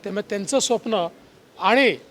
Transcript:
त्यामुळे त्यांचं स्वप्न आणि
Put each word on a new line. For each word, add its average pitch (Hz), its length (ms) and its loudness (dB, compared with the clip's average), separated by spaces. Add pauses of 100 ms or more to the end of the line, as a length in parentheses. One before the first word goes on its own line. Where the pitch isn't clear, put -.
त्यामुळे 202 260 -8
त्यांचं 202 300 -2
स्वप्न 214 480 -2 (500)
आणि 220 380 4 (160)